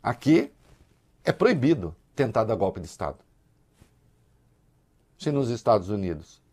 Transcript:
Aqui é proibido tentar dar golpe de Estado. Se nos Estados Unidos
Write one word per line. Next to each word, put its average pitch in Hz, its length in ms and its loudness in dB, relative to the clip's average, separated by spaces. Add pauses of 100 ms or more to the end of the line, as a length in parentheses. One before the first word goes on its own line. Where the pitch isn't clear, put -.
Aqui 294 420 2 (720)
é - 120 -2
proibido 143 600 2 (220)
tentar 117 300 0
dar 95 100 -2
golpe 95 240 -2
de 80 60 -12
Estado. - 320 -10 (2000)
Se 151 160 -4
nos 139 160 0
Estados 110 400 2
Unidos 90 520 -6 (120)